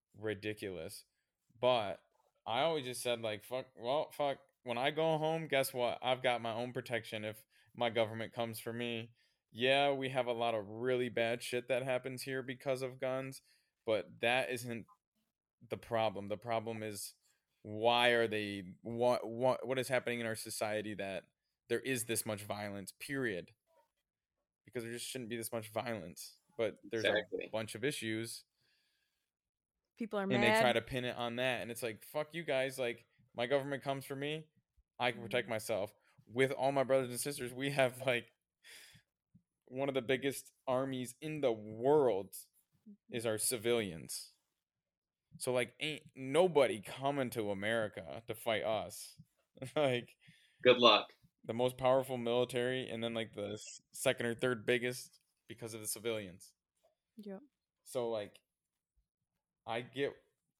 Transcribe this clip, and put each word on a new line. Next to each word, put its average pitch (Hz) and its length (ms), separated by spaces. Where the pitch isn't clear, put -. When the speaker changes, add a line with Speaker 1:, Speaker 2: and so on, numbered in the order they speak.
Speaker 1:
ridiculous. 104 880
But 120 440
I 113 160
always 156 240
just 123 160
said, 120 200
like, 107 240
"Fuck, 127 300
well, 127 360
fuck. 139 280
When 120 140
I 135 140
go 160 260
home, 160 300
guess 135 260
what? 120 280
I've 127 220
got 120 180
my 113 120
own 120 200
protection 113 500
if 107 220
my 120 160
government 110 440
comes 113 260
for 117 140
me." 117 400
Yeah, 135 420
we 135 160
have 127 180
a 123 60
lot 117 200
of 104 140
really 123 400
bad 117 340
shit 123 280
that 127 140
happens 127 400
here 131 200
because 127 380
of 131 180
guns, 131 420
but 110 340
that 120 300
isn't 117 360
the 110 80
problem. 104 500
The 104 100
problem 113 460
is, 104 320
why 117 480
are 117 180
they, 101 540
what, 117 440
what, 117 400
what 131 140
is 120 80
happening 120 320
in 117 60
our 113 100
society 107 600
that 98 300
there 117 100
is 123 260
this 113 200
much 104 180
violence, 101 560
period? 117 540
Because 113 180
there 117 80
just 117 160
shouldn't 123 220
be 117 80
this 113 160
much 110 180
violence, 104 640
but 107 200
there's 110 140
Speaker 2:
Exactly. 101 400
Speaker 1:
a - 40
bunch 110 260
of 110 100
issues. 113 580
Speaker 3:
People 214 220
are 196 40
Speaker 1:
And 196 100
they 123 40
try 220 140
Speaker 3:
mad. 120 100
Speaker 1:
to 117 80
pin 127 240
it 120 100
on 120 220
that, 127 240
and 113 100
it's 117 100
like, 110 220
"Fuck 151 300
you 165 100
guys, 135 340
like, 120 300
my 120 140
government 139 360
comes 139 220
for 139 120
me, 151 320
I 123 140
can 120 80
protect 117 240
Speaker 3:
Mm-hmm. 113 80
Speaker 1:
myself." 107 420
With 131 240
all 135 220
my 135 100
brothers 131 280
and 120 100
sisters, 139 320
we 135 180
have, 123 340
like, 120 280
one 131 220
of 131 60
the 131 60
biggest 127 500
armies 127 540
in 156 200
the 131 100
world 113 840
is 117 160
our 110 140
civilians. 107 920
So, - 160
like, 123 260
ain't 147 240
nobody 135 680
coming 135 500
to 107 200
America 101 760
to 110 80
fight 107 280
us. 98 540
<laughs> 131 140
Like, 127 400
Speaker 2:
Good 123 160
luck. 117 360
Speaker 1:
the 113 80
most 127 240
powerful 131 400
military, 123 720
and 113 140
then, 117 100
like, 113 200
the 101 200
s-, - 280
second 123 340
or 117 80
third 120 300
biggest 123 540
because 113 260
of 113 80
the 107 60
civilians. 104 680
Speaker 3:
Yep. 202 240
Speaker 1:
So, 120 240
like, 104 300
I 113 160
get 123 320